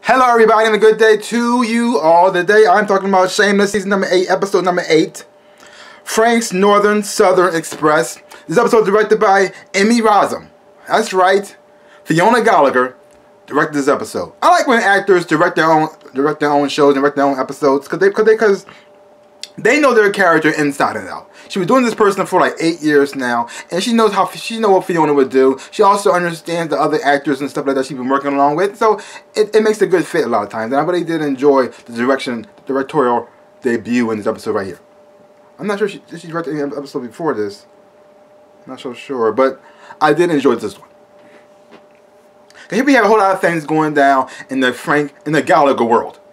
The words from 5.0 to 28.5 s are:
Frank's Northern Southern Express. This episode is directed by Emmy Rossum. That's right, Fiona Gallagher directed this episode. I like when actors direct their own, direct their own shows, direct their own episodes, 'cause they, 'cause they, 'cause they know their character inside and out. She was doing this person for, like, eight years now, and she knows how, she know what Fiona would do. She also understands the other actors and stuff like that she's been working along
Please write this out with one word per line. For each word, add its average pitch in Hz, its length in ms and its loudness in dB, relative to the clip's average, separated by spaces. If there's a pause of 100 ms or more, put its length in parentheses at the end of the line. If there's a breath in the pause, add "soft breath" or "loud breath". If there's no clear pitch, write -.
Frank's 226 480 0
Northern 202 520 2
Southern 185 520 2
Express. 160 640 -2 (260 loud breath)
This 160 120 -2
episode 233 220 2
is 190 80 2
directed 208 340 2
by 196 320 2 (200 loud breath)
Emmy 220 280 0
Rossum. 165 480 0 (400)
That's 208 240 -2
right, 190 420 0 (480 soft breath)
Fiona 208 400 2
Gallagher 131 540 0 (500)
directed 147 300 -2
this 135 100 -2
episode. 110 540 -4
I 320 80 2
like 339 180 2
when 233 160 0
actors 196 420 2
direct 175 300 0
their 160 160 2
own, 156 160 2 (260)
direct 147 280 -2
their 147 100 0
own 143 160 0
shows, 143 280 2
direct 139 200 0
their 139 80 0
own 139 160 0
episodes, 139 480 -2
'cause 165 120 -6
they, 190 100 4
'cause 214 160 0
they, 220 100 4
'cause 202 300 0 (880 loud breath)
they 240 240 0
know 285 140 2
their 208 180 4
character 165 380 2
inside 143 480 -2
and 92 100 -10
out. - 220 -16 (180 loud breath)
She - 120 -6
was 175 80 -2
doing 254 160 2
this 226 100 -2
person 196 320 0
for, 180 140 -2
like, 131 200 0
eight 165 220 -4
years 147 320 0
now, 120 340 -4 (220 loud breath)
and 180 140 -6
she 233 100 -2
knows 220 180 2
how, 190 180 0
she 226 280 -12
know 220 140 0
what 185 140 2
Fiona 156 280 0
would 135 160 2
do. 131 300 2 (100)
She - 140 -2
also 202 280 2
understands 170 600 -4
the 135 80 -4
other 151 240 0
actors 143 360 0
and 143 80 -8
stuff 131 200 -6
like 135 80 -2
that 131 100 -2
she's 147 100 -12
been 127 140 -8
working 139 240 -2
along 143 220 2